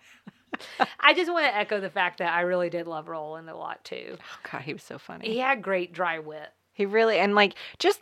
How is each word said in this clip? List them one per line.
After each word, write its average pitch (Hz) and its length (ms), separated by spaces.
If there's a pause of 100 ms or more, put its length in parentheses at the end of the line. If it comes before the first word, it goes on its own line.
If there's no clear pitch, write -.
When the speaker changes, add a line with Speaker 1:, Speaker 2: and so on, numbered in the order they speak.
(1000)
Speaker 1:
I 302 160
just 349 160
wanna 320 160
echo 208 320
the 190 100
fact 180 300
that 175 120
I 175 100
really 180 280
did 170 160
love 165 220
Roland 160 420
a 165 60
lot, 165 280
too. - 360
Speaker 2:
Oh, - 320
God, - 100
he 135 120
was 143 100
so - 160
funny. 175 280
Speaker 1:
He 226 120
had 254 240
great 180 280
dry 165 280
wit. 151 300 (240)
Speaker 2:
He 202 120
really, 220 320
and, 202 160
like, 208 220 (240)
just 403 220